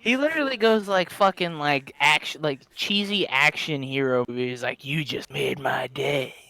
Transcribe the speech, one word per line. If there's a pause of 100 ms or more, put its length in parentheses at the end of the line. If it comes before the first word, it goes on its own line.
He
literally
goes,
like,
fucking,
like,
action,
like, (120)
cheesy
action
hero
movie.
He's
like,
You
just
made
my
day. (160)